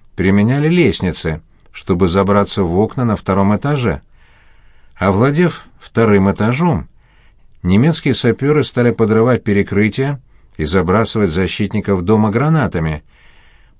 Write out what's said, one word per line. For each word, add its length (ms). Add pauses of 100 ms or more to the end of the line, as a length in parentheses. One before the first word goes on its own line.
(160)
применяли 520
лестницы, 720 (320)
чтобы 360
забраться 560
в 140
окна 260
на 120
втором 380
этаже. 460 (960)
Овладев 680 (120)
вторым 540
этажом, 560 (760)
немецкие 520
саперы 500
стали 260
подрывать 540
перекрытия 760 (360)
и 80
забрасывать 640
защитников 720
дома 280
гранатами, 720 (760)